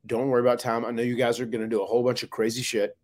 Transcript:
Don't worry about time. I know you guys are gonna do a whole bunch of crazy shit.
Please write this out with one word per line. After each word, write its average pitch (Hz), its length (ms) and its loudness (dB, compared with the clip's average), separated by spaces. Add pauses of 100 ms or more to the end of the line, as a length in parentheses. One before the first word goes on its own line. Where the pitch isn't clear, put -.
Don't 120 240 -2
worry 123 100 4
about 120 200 4
time. 117 260 -2
I 117 60 -6
know 117 120 -2
you 123 140 -2
guys 117 240 2
are 127 40 -4
gonna 113 220 -4
do 110 140 0
a 95 40 -2
whole 117 180 2
bunch 123 200 0
of - 60 -14
crazy 117 320 -2
shit. - 420 -2